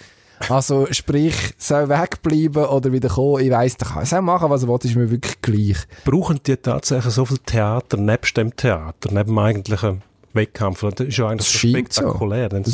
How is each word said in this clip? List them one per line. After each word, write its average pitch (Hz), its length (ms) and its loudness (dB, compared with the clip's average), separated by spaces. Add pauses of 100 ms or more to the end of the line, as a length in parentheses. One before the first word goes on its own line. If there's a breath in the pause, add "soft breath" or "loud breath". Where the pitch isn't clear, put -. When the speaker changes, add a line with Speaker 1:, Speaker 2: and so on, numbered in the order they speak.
(480 loud breath)
Speaker 1:
Also, 135 440 2
sprich, 151 420 0 (240)
soll 147 320 0
wegbleiben 156 760 0
oder 135 260 0
wieder 127 200 0
kommen, 135 340 2
ich 131 60 2
weiss, 123 260 2
der 117 100 -6
kann, - 200 -6
soll 180 160 0
machen, 175 260 2
was 139 140 2
er 123 80 0
will, 120 120 2
ist 120 140 0
mir 120 140 2
wirklich - 320 -4
gleich. 104 340 2 (300 loud breath)
Speaker 2:
Brauchen 156 400 2
die 135 100 2
tatsächlich 123 560 -2
so 127 140 0
viel 127 180 -4
Theater 110 540 0
nebst 107 400 0
dem 113 180 0
Theater, 85 560 -2
neben 101 140 2
dem 110 120 0
eigentlichen 104 640 0 (300)
Wettkampf? 107 480 -2 (160)
Das 127 100 -4
ist 110 120 -4
ja 117 100 0
eigentlich 110 120 -4
Speaker 1:
Das - 120 0
Speaker 2:
so - 60 0
Speaker 1:
scheint 123 340 2
so. - 80 -2
Speaker 2:
spektakulär, 107 480 -2
dann 98 140 -2
Speaker 1:
Das 113 120 -2